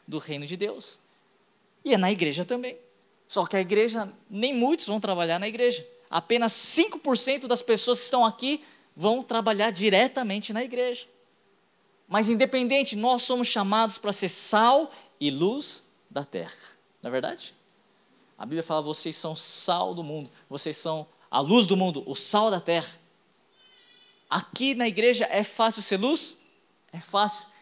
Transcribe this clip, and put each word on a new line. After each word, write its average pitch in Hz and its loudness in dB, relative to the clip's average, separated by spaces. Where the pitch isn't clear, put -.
do 156 -8
reino 147 -10
de 170 -10
Deus. - -8
E 277 2
é 202 6
na 185 2
igreja 175 -2
também. 247 -6
Só 175 -2
que 196 -2
a - 2
igreja, 208 0
nem 233 -2
muitos 262 2
vão 208 -4
trabalhar 175 0
na 208 -4
igreja. 240 0
Apenas 226 0
cinco - 2
por 262 0
cento 262 0
das 240 0
pessoas 233 2
que - 0
estão 247 4
aqui 262 0
vão 220 0
trabalhar 220 0
diretamente 208 2
na 226 -4
igreja. 247 -4
Mas 208 2
independente, 262 2
nós 240 2
somos 247 0
chamados 214 2
pra 202 -4
ser 190 -2
sal 247 4
e 147 0
luz 190 -2
da 185 -8
terra. 85 -10
Não 120 -10
é - -8
verdade? - -6
A 107 -12
Bíblia 160 -6
fala, 156 -2
"Vocês 151 -6
são 160 -6
sal 180 -2
do 170 -10
mundo, 147 -10
vocês 143 -6
são 160 -6
a 123 0
luz 202 6
do 190 0
mundo, 185 -2
o 135 -8
sal 220 2
da 196 -2
terra." 165 -2
Aqui 240 -2
na 240 0
igreja 214 2
é 202 0
fácil 220 0
ser 202 0
luz? 262 0
É 170 -12
fácil. 208 -2